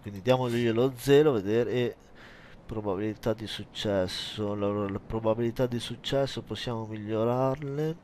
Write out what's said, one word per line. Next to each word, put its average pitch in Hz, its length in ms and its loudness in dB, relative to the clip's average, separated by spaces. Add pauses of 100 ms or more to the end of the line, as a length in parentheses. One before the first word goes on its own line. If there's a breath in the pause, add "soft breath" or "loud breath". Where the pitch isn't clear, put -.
quindi 101 220 -12
diamogli 120 480 2
lo 123 260 2
zelo, 143 360 6
vedere, 110 380 2
e 120 260 0 (680 loud breath)
probabilità 107 720 -2
di 107 120 -10
successo. 101 1040 -4
Allora, 101 360 0
le 98 100 -4
probabilità 113 680 0
di 120 120 -2
successo 131 640 -4
possiamo 113 460 -6
migliorarle. 131 1160 -2